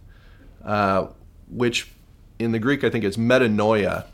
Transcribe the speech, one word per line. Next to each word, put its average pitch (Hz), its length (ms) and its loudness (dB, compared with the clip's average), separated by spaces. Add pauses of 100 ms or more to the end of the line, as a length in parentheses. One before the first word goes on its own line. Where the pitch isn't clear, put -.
(640)
uh, 101 420 0 (400)
which 120 440 -4 (480)
in 120 120 -2
the 113 80 -2
Greek, 139 240 0
I 139 60 2
think 113 140 -2
it's 98 140 -2
metanoia, 107 960 2